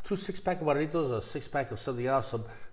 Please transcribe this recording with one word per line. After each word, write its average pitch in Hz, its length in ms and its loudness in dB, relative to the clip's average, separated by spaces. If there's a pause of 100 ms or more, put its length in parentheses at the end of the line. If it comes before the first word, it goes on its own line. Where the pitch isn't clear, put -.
two 202 120 0
six-pack 180 460 -2
of 151 60 0
barrilitos, 151 440 2
a 113 80 2
six-pack 135 520 -2
of 107 80 -4
something 123 280 -2
else, 135 220 4
some, 110 160 -2 (280)